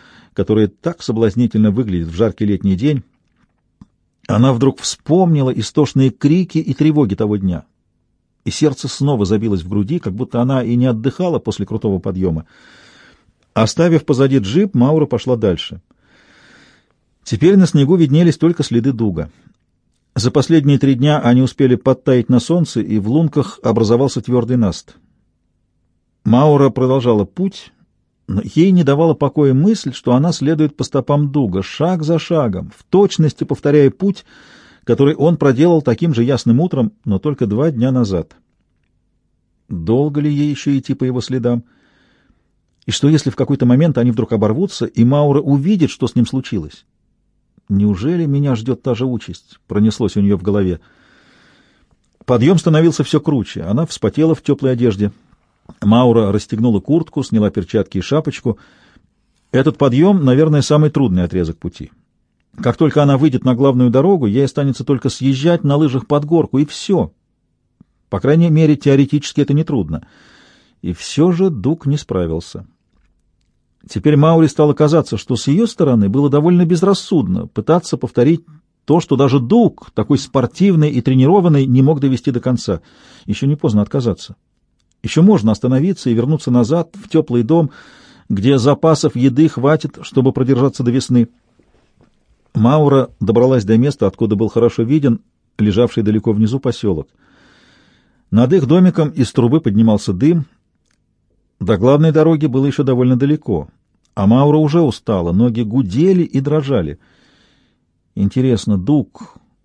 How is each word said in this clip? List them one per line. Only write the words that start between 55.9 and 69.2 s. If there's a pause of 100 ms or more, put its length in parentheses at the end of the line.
расстегнула
куртку,
сняла
перчатки
и
шапочку. (960)
Этот
подъем,
наверное,
самый
трудный
отрезок
пути. (680)
Как
только
она
выйдет
на
главную
дорогу,
ей
останется
только
съезжать
на
лыжах
под
горку,
и
все. (960)
По
крайней
мере,
теоретически